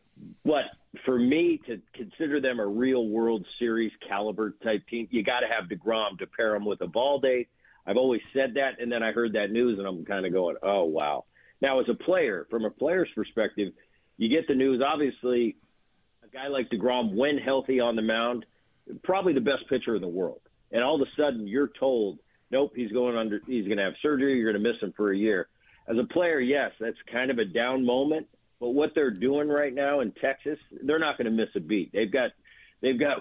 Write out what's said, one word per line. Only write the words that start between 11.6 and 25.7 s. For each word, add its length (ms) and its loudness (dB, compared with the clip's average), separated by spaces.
Now, 200 2
as 80 -2
a 40 2
player, 560 0
from 160 -2
a 60 -2
player's 420 0
perspective, 600 -2
you 120 2
get 180 2
the 80 2
news. 260 4
Obviously, 760 0
a 60 -20
guy 180 -12
like 220 -2
DeGrom, 440 0
when 240 2
healthy 440 0
on 160 2
the 40 0
mound, 440 0
probably 300 2
the 80 2
best 260 0
pitcher 280 0
in 60 -2
the 60 -6
world. 320 -4
And 100 2
all 140 2
of 120 2
a 100 -16
sudden, 280 0
you're 220 0
told, 520 0
"Nope, 240 2
he's 160 -6
going 260 0
under, 300 -2
he's 200 -2
gonna 160 0
have 140 -2
surgery, 420 2
you're 140 2
gonna 100 0
miss 180 0
him 120 -6
for 180 2
a 60 2
year." 320 2